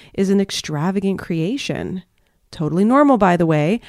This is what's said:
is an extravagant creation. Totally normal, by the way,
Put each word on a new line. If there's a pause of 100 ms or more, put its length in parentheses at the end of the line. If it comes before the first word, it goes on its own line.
(160)
is
an
extravagant
creation. (480)
Totally
normal,
by
the
way,